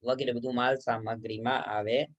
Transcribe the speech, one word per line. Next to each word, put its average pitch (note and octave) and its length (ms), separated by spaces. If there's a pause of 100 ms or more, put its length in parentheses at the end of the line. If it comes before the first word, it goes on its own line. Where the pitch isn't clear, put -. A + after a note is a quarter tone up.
વગેરે B2+ 280
બધું A#2+ 240
માલ B2+ 200
સામગ્રીમાં A2+ 880
આવે G#2+ 440 (120)